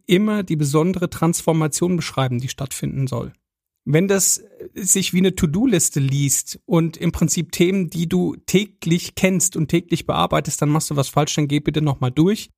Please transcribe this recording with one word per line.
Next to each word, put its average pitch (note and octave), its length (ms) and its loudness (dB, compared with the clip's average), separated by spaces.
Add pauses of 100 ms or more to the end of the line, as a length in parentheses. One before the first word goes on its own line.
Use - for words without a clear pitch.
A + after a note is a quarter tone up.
immer G#3 360 2
die E3+ 140 -2
besondere D#3 540 0
Transformation D#3+ 840 0
beschreiben, C3 460 -2
die C3 80 -6
stattfinden - 580 -6
soll. - 260 -6 (520)
Wenn E3 240 2
das G3 340 2 (320)
sich F#3+ 400 -2
wie F3+ 40 4
eine F#3 180 2
To-Do-Liste F3+ 640 0
liest C#3 640 -2
und E3 300 0
im E3+ 160 -2
Prinzip - 400 -2
Themen, F3+ 360 0
die E3 200 -4
du F3+ 260 0 (120)
täglich - 680 0
kennst F#3+ 420 2
und D#3+ 120 0
täglich - 380 -2
bearbeitest, D#3 540 0
dann D3 100 2
machst D#3 200 0
du D3 60 -4
was C#3 120 0
falsch, - 280 -2
dann D3+ 100 0
geh C#3+ 140 0
bitte D3+ 220 0
nochmal C3+ 280 0
durch F3+ 480 2